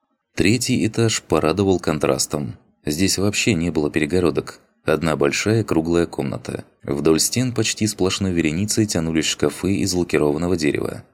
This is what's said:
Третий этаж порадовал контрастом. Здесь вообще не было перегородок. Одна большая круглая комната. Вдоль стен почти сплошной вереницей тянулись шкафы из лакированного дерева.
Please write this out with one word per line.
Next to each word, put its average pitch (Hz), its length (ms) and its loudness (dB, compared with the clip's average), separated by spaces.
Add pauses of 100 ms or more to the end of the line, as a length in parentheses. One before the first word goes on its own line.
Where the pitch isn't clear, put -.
(340)
Третий 117 520 2
этаж 110 360 0
порадовал 87 560 2
контрастом. 73 800 -2 (300)
Здесь 82 320 0
вообще 101 340 0
не 85 180 0
было 76 200 0
перегородок. 76 680 0 (240)
Одна 78 300 0
большая 73 500 0
круглая 85 420 2
комната. - 580 -6 (180)
Вдоль 76 380 2
стен 123 320 0
почти 110 340 -2
сплошной 95 460 -2
вереницей 85 540 0
тянулись 80 400 -2
шкафы - 480 -2
из 90 180 -2
лакированного 85 640 0
дерева. - 580 -2